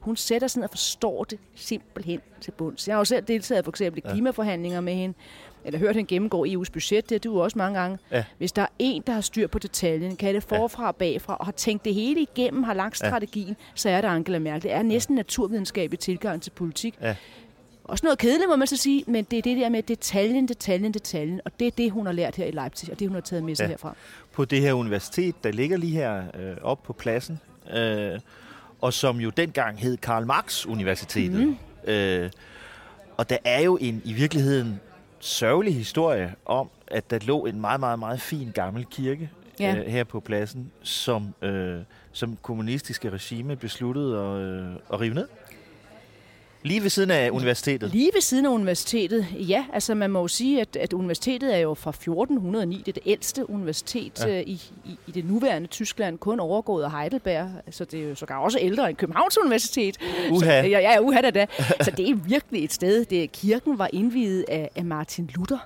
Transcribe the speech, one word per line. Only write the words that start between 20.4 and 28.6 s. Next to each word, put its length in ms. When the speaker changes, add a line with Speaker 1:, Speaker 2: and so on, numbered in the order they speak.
Speaker 1:
detaljen, 460
detaljen, 500
og 160
det 60
er 40
det, 200
hun 160
har 60
lært 240
her 100
i 40
Leipzig, 420
og 80
det, 80
hun 60
har 60
taget 240
med 120
sig 80
Speaker 2:
Ja. 40
Speaker 1:
herfra. 260
Speaker 2:
På 120
det 160
her 120
universitet, 720
der 80
ligger 240
lige 160
her, 300
øh, 220
oppe 240
på 60
pladsen, 480
øh, 440